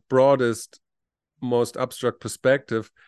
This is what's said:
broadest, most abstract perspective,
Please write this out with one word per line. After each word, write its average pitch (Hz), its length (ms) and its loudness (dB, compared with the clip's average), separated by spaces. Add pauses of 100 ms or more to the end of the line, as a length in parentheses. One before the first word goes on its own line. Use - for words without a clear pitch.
broadest, 131 720 2 (600)
most 120 360 -2
abstract 120 420 -6
perspective, 117 720 -2 (160)